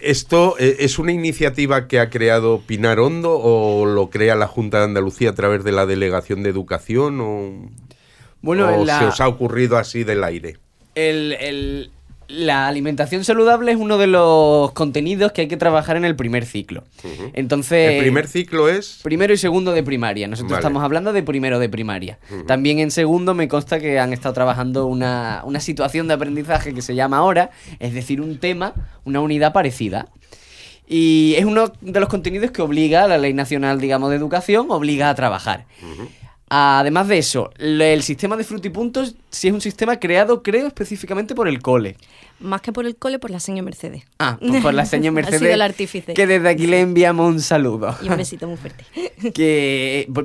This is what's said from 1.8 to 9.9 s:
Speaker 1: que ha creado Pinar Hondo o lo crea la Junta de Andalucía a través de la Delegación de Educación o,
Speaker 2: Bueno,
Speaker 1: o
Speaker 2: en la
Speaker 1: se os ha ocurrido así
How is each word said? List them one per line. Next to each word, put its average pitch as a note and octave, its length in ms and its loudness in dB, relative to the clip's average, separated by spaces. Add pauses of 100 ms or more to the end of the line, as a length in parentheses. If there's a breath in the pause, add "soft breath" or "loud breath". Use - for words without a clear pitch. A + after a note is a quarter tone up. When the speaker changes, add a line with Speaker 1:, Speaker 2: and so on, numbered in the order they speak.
Speaker 1:
que B2 120 2
ha A#2 120 0
creado A2+ 500 2
Pinar A2 380 0
Hondo E3 400 2
o G#2+ 480 2
lo G2+ 240 0
crea A2 240 2
la G#2+ 120 2
Junta G#2+ 320 -2
de G#2 40 4
Andalucía F#2+ 480 0
a F#2+ 40 -6
través G2+ 280 0
de G#2 80 -2
la G2 160 2
Delegación F#2+ 560 -2
de G2+ 80 -2
Educación A#2 680 -4
o, G2+ 500 -10 (720 soft breath)
Speaker 2:
Bueno, F3+ 260 2
Speaker 1:
o - 120 4
Speaker 2:
en D#3 40 2
la D3 140 2
Speaker 1:
se C#3+ 60 4
os G#2+ 160 2
ha C3 60 4
ocurrido B2 500 2
así A2+ 260 -2